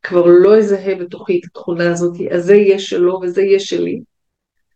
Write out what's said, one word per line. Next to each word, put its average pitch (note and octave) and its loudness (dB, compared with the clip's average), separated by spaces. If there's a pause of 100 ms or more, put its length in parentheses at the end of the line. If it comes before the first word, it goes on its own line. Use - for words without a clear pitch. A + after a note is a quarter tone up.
כבר F3 0
לא F3+ 6
אזהה G3 -2
בתוכי F3+ -6
את - -12
התכונה F3 -6
הזאת, F3 -4 (180)
אז F3 -4
זה G3 6
יהיה G3 4
שלו F#3 -2
וזה F3+ -4
יהיה G3 2
שלי, F3+ -6 (760)